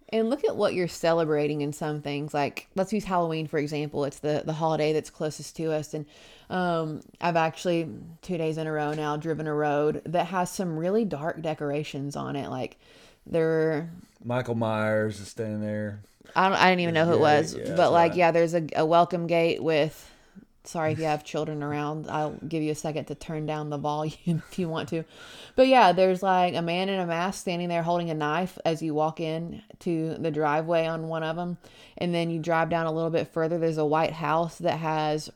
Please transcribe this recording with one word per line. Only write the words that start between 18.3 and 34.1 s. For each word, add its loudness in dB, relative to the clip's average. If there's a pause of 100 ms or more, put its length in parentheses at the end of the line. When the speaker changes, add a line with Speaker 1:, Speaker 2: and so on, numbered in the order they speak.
Speaker 1:
there's 4
a, 0
a 2
welcome 4
gate 2
with, 0 (540)
sorry -2
if -4
you -4
have 0
children -4
around, -4
I'll -2 (140)
give -2
you 0
a -2
second -6
to -10
turn -8
down -4
the -4
volume -4 (320)
<laughs> -20
if -8
you -2
want -4
to. -4 (520)
But 8
yeah, 8
there's, 4
like, 4
a 0
man -2
in -2
a -2
mask -2
standing -4
there 0
holding 0
a -4
knife -2
as 0
you -2
walk 0
in -6 (180)
to -2
the -2
driveway 2
on -4
one -4
of -4
'em. -6 (420)
And -2
then 2
you -2
drive 2
down 0
a 0
little 0
bit 0
further, 0
there's 0
a 2
white 2